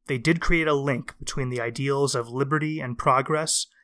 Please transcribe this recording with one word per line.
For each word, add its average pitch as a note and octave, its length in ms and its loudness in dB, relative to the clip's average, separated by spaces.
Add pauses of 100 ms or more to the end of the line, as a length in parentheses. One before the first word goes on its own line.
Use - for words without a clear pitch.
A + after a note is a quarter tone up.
they C#3 100 -2
did D#3+ 240 2
create E3 280 2
a D3+ 60 4
link C#3 440 -2
between B2+ 320 -4
the A#2+ 100 -2
ideals C3+ 540 0
of A#2 140 -2
liberty D3 520 0
and B2+ 160 -8
progress D3+ 720 2 (180)